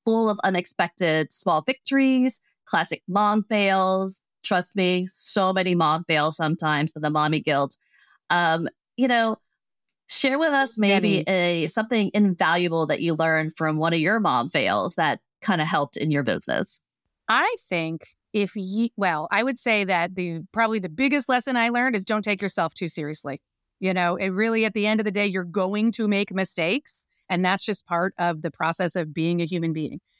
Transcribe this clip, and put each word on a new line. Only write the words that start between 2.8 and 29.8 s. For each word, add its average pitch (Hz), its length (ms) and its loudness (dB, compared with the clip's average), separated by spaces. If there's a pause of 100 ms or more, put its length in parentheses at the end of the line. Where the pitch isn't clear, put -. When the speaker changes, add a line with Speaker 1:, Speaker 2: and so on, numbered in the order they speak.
Speaker 1:
mom 208 340 2
fails. 190 800 0 (220)
Trust 185 320 -2
me, 180 300 2
so 190 460 0
many 185 220 2
mom 165 300 2
fails 156 320 2
sometimes, 156 580 0
and 151 100 -6
the 151 60 2
mommy 151 300 2
guilt. 143 360 0 (540)
Um, 165 380 2 (280)
you 254 120 2
know, 226 300 2 (680)
share 269 300 0
with 320 140 2
us 269 260 0
maybe 196 480 4
Speaker 2:
Many. 175 380 2
Speaker 1:
a, - 20 0
something 220 480 0
invaluable 175 720 2
that 147 140 -2
you 165 140 0
learned 160 420 0
from 156 220 0
one 165 140 2
of 165 60 2
your 190 220 2
mom 131 280 0
fails 104 460 0
that 151 240 0 (240)
kinda 170 220 0
helped 156 320 -2
in 156 160 -2
your 143 100 2
business. 95 580 -2 (480)
Speaker 2:
I 294 240 2 (160)
think 165 460 -6 (180)
if 202 220 0
you, 208 420 -2
well, 165 360 0
I 208 100 2
would 254 160 -2
say 214 240 0
that 185 320 0
the, 175 280 -6 (100)
probably 220 260 0
the 185 100 -6
biggest 262 400 0
lesson 254 280 0
I 233 140 2
learned 240 260 0
is 196 80 -4
don't 214 180 -2
take 202 180 -2
yourself 180 340 -2
too 180 120 -6
seriously. 147 560 -8 (380)
You 185 120 0
know, 180 220 2
it 196 140 -2
really, 220 360 0
at 220 100 -2
the 208 120 0
end 214 140 2
of 214 40 -2
the 208 60 0
day, 202 160 0
you're 190 160 -2
going 196 500 0
to 220 140 -2
make 202 260 0
mistakes, 190 720 -2 (240)
and 185 160 0
that's 185 200 0
just - 200 -4
part 180 320 -2
of 170 260 -2
the 165 100 -4
process 165 420 -2
of 156 180 -4
being 170 300 0
a - 20 0
human 165 280 -4
being. 156 260 -6 (220)